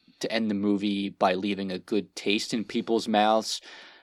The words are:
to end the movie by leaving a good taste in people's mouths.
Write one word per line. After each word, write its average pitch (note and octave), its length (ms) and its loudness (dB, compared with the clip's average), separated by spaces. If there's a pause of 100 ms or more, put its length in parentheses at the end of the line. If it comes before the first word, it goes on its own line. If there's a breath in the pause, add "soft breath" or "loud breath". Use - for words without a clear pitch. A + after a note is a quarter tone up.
(200)
to - 100 -4
end A2+ 180 0
the G#2+ 60 0
movie G2+ 540 0
by F#2+ 260 2
leaving F#2+ 380 -2
a F#2 80 -6
good F#2+ 340 -2
taste G#2 400 -2
in A2+ 80 0
people's A2+ 460 -2
mouths. G#2+ 520 2 (420 loud breath)